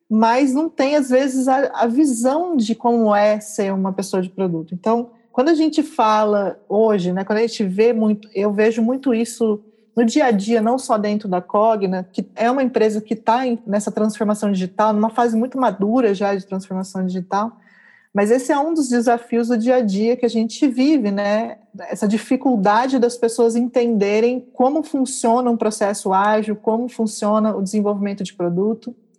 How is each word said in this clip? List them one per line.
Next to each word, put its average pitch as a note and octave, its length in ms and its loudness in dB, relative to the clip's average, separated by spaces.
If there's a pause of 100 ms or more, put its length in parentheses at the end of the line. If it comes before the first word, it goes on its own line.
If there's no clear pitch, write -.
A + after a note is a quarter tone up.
mas A#3+ 460 2
não D#4+ 160 -2
tem, C#4+ 260 0
às C4 140 0
vezes, C4 360 2
a, C4+ 280 2
a A3+ 120 0
visão C#4 720 0
de A3+ 180 0
como A#3 400 2
é G#3 240 2
ser G3+ 360 -4
uma F#3+ 180 -2
pessoa F#3+ 300 -4
de F3+ 80 -6
produto. E3+ 420 -4
Então, A#3 380 -2 (200)
quando C#4 200 2
a E4+ 40 4
gente D#4 280 0
fala G#3+ 840 0
hoje, G3+ 460 2
né, F#3+ 100 -2
quando G#3 180 -2
a - 20 2
gente A3+ 200 -2
vê G#3 300 2
muito, G#3+ 420 0
eu G3+ 160 0
vejo A3 300 2
muito B3+ 320 0
isso A3 480 -2 (340)
no A#3+ 120 2
dia D4 180 2
a B3+ 60 2
dia, G#3+ 320 2
não A#3+ 160 2
só B3+ 180 -2
dentro G#3 320 -2
da F3+ 140 -2
Cogna, G3 680 0
que - 240 -8
é A3+ 160 0
uma C4+ 120 0
empresa A3 400 0
que A3+ 120 -4
tá A#3 320 0
em, A#3 200 -2
nessa G#3 260 -4
transformação G#3 580 -2
digital, G3 440 0
numa G#3+ 160 0
fase A#3 260 0
muito C4 240 -2
madura G#3+ 540 0
já G3+ 200 -2
de F#3+ 120 -6
transformação F#3+ 580 -6
digital, F#3 540 -4 (560)
mas G3+ 160 2
esse C4 200 2
é D4 80 2
um D#4 140 0
dos D4+ 160 0
desafios A#3 600 0
do A#3+ 100 0
dia B3 180 2
a B3+ 60 2
dia G#3+ 340 0
que B3 80 -6
a A#3 60 2
gente A3+ 360 -2
vive, B3+ 440 2
né? G#3 480 -2 (220)
Essa - 280 -4
dificuldade B3 880 0
das A#3+ 160 2
pessoas A#3 420 0
entenderem A#3 840 0 (140)
como C#4+ 280 2
funciona B3 680 0
um A#3 60 0
processo G#3 580 -2
ágil, G#3 420 0
como A#3 320 -2
funciona G#3+ 640 -2
o F#3+ 60 -4
desenvolvimento G3+ 640 -2
de - 80 -12
produto. F#3 640 -4 (220)